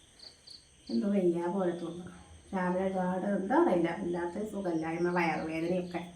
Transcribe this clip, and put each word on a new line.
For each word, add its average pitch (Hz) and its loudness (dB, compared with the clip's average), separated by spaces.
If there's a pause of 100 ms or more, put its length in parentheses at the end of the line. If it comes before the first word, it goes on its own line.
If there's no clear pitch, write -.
(920)
എന്തോ 226 2
വയ്യ 175 2
പോലെ 180 2
തോന്നുന്നു. 170 -10 (400)
രാവിലെ 180 0
ഒരുപാട് 185 0
എന്താ 202 2
അറിയില്ല, 170 4 (100)
വല്ലാത്ത 175 -4
സുഖമില്ലായ്മ, 170 0
വയറുവേദനയൊക്കെ. 170 0 (140)